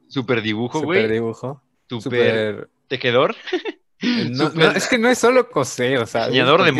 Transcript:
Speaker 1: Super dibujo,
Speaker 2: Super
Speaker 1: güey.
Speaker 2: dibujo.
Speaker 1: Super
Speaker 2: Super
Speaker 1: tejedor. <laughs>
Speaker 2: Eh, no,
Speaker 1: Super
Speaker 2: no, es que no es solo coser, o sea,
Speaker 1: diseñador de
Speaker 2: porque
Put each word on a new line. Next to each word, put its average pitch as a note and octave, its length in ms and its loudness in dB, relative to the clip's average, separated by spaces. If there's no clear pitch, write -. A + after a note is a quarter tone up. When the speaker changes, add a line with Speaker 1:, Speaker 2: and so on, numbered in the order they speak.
Speaker 1:
Super B2 340 -2
dibujo, A2+ 380 -4
Speaker 2:
Super E3+ 220 0
Speaker 1:
güey. A2 100 0
Speaker 2:
dibujo. A#2 500 -6
Speaker 1:
Super A#2 140 -8
Speaker 2:
Super A2+ 680 -2
Speaker 1:
tejedor. C3+ 460 0
<laughs> F#4 240 -6
Speaker 2:
Eh, A#3 280 -2
no, C#3 200 -2
Speaker 1:
Super D#3+ 180 4
Speaker 2:
no, - 80 6
es F#3+ 120 -2
que B3+ 100 2
no A3+ 100 2
es B3+ 100 2
solo B3 320 2
coser, B2+ 500 -2
o A2+ 60 -2
sea, A#2 200 -2
Speaker 1:
diseñador C3 380 4
de - 60 4
Speaker 2:
porque - 100 0